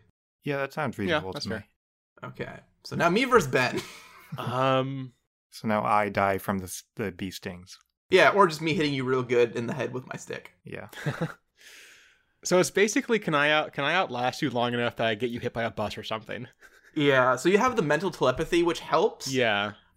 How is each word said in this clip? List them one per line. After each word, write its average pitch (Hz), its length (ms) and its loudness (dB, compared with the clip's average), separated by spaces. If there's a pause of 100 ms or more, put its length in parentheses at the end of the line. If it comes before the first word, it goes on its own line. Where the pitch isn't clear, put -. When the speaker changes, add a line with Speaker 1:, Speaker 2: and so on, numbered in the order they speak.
(440)
Speaker 1:
Yeah, 147 140 -4
that 135 140 -4
sounds 139 240 -6
Speaker 2:
Yeah, 202 80 -4
Speaker 1:
reasonable 151 280 -2
Speaker 2:
that's - 120 -8
Speaker 1:
to 98 60 -6
me. 110 60 -4 (640)
Speaker 2:
fair. 117 100 -12
Speaker 3:
Okay. - 300 -12 (240)
So - 120 -10
now 160 140 2
me 226 160 2
versus 208 240 4
Ben. 127 320 0 (260)
<laughs> - 300 -16
Speaker 2:
Um. 131 720 0 (380)
Speaker 1:
So - 180 -6
now 107 160 2
I 107 240 2
die 98 300 2
from 98 200 -2
the 92 60 -6
s-, - 180 -12 (140)
the 101 160 -4
bee 92 180 -8
stings. 90 480 -14 (320)
Speaker 3:
Yeah, 165 200 8
or 196 160 6
just 156 140 -4
me 160 140 -2
hitting 151 200 0
you 135 100 -4
real 131 200 0
good 120 320 2
in 120 100 -4
the 113 60 -6
head 123 200 -6
with 123 140 -10
my - 100 -12
stick. - 360 -14 (120)
Speaker 1:
Yeah. - 240 -14 (160)
Speaker 2:
<laughs> - 220 -4 (1200)
So 180 160 4
it's 170 100 2
basically, 220 480 0
can 180 160 -2
I 147 160 2
out-, 151 220 2
can 147 120 -6
I 151 100 0
outlast 123 460 -2
you 143 100 0
long 120 220 0
enough 120 240 -2
that 117 100 0
I 113 100 2
get 117 140 -4
you 117 100 -8
hit 120 120 -4
by 117 120 -4
a 113 60 -2
bus 104 280 -6
or 104 60 -12
something? 110 420 -8 (480)
Speaker 3:
Yeah, 135 420 4
so 170 120 2
you 202 100 6
have 247 160 4
the 220 80 0
mental 156 300 0
telepathy, 160 500 2
which 170 180 0
helps. 170 460 0
Speaker 2:
Yeah. 110 460 2 (240)